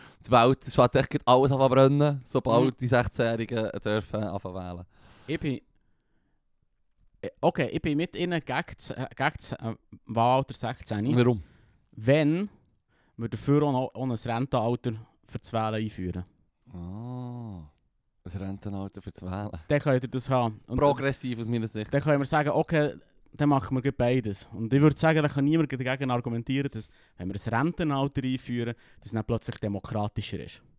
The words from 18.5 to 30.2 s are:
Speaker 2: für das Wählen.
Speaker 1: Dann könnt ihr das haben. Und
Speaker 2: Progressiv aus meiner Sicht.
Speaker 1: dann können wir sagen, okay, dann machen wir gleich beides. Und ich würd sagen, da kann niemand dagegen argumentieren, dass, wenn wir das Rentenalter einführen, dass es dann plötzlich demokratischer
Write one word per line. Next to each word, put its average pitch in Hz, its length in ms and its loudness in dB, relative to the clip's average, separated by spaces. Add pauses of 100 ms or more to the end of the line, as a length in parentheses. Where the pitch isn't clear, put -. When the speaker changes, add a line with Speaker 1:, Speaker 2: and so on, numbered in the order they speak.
Speaker 2:
für 90 100 -14
das - 120 -20
Wählen. 98 280 -6 (160)
Speaker 1:
Dann 147 120 2
könnt 131 240 2
ihr 123 60 -8
das 127 200 -6
haben. 120 380 0
Und 127 100 -6
Speaker 2:
Progressiv 131 600 0
aus 113 80 -6
meiner 113 200 -2
Sicht. 107 260 -6
Speaker 1:
dann 139 80 2
können 147 180 4
wir 139 60 -2
sagen, 151 240 0
okay, 151 440 2 (420)
dann 147 140 4
machen 139 260 2
wir 131 60 0
gleich 135 160 -2
beides. 120 560 0
Und 110 200 -2
ich 139 80 6
würd 147 160 6
sagen, 160 240 4
da 147 80 2
kann 139 160 0
niemand 156 260 2
dagegen 131 400 -4
argumentieren, 123 600 -2
dass, 110 160 -12 (300)
wenn 90 100 -8
wir 95 60 -6
das 104 180 -8
Rentenalter 143 720 0
einführen, 120 520 -4 (240)
dass - 80 -20
es - 40 -16
dann 110 140 -4
plötzlich 117 320 -4
demokratischer 104 840 -6